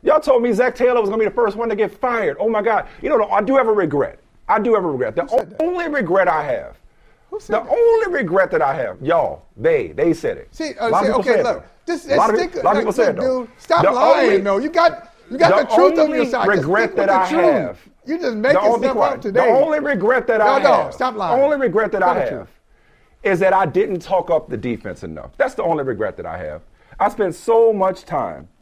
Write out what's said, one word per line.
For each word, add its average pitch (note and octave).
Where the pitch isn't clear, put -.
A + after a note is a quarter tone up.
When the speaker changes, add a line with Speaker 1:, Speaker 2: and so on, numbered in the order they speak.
Speaker 1:
Y'all D4+
told C4
me A#3+
Zac A#3+
Taylor B3
was G3+
gonna A3
be G#3
the -
first A3
one A#3
to G#3+
get G#3
fired. A3+
Oh, G#3+
my G#3+
God. G3+
You -
know, A3+
I G3+
do B3+
have A#3+
a A3
regret. D3
I G#3+
do A3
have G3
a F3+
regret. B2
The E3+
Speaker 2:
Who -
said G#3+
that? G#3+
Speaker 1:
only F4
regret F#3+
I D#3
have, A#2
Speaker 2:
Who G#4
said -
Speaker 1:
the -
Speaker 2:
that? -
Speaker 1:
only A4+
regret F#3
that D#3+
I C#3
have, A2
y'all, C3
they, B2+
they D#3+
said A2
it. -
Speaker 2:
See, D#4
Speaker 1:
A A#3
Speaker 2:
uh, A#3
Speaker 1:
lot F#3+
of -
Speaker 2:
see, G#3
Speaker 1:
people A#3+
Speaker 2:
okay, B3
Speaker 1:
said F3+
Speaker 2:
look, A3+
Speaker 1:
that. -
Speaker 2:
just, E4
Speaker 1:
A C#4
lot G3
of G#3
Speaker 2:
just E4+
Speaker 1:
people, F4
Speaker 2:
stick, -
Speaker 1:
a -
lot F3
of G#3
Speaker 2:
look, A3
Speaker 1:
people A3
said G#3
Speaker 2:
look, F#3+
Speaker 1:
though. C4
Speaker 2:
dude, A3+
stop E3+
Speaker 1:
The G3
Speaker 2:
lying, C4+
Speaker 1:
only, G3
Speaker 2:
though. G3
You C#4
got, E4
you B3+
got E4
Speaker 1:
the D4+
Speaker 2:
the A3
truth D#4+
on E4
Speaker 1:
only D4+
Speaker 2:
your A#3+
side. A#3
Just G3+
Speaker 1:
regret G3
Speaker 2:
stick -
with G3
Speaker 1:
that F#3+
Speaker 2:
the D#4
Speaker 1:
I E4+
Speaker 2:
truth. E4
Speaker 1:
have, G2
Speaker 2:
You D#4
just D#4+
Speaker 1:
the A3+
Speaker 2:
making A3
Speaker 1:
only, G#3+
be G3+
Speaker 2:
stuff C4
Speaker 1:
quiet. C4+
Speaker 2:
up -
today. G#3
Speaker 1:
The A#3
only D4+
regret B3+
that A3+
Speaker 2:
No, G#3+
Speaker 1:
I C4+
Speaker 2:
no, C#4
Speaker 1:
have, -
Speaker 2:
stop B3
Speaker 1:
the G#3+
Speaker 2:
lying. G#3+
Speaker 1:
only C#4+
regret G#3+
that G3+
Speaker 2:
Tell F3+
Speaker 1:
I F3
Speaker 2:
the -
Speaker 1:
have B2+
Speaker 2:
truth. E2+
Speaker 1:
is F#3+
that F#3+
I F#3+
didn't F3+
talk F3
up E3
the A#2+
defense G#2+
enough. D#2+
That's -
the -
only D#3
regret G#2+
that F2
I E2+
have. D#2+
I G3
spent F#3+
so A3+
much F#3+
time F2+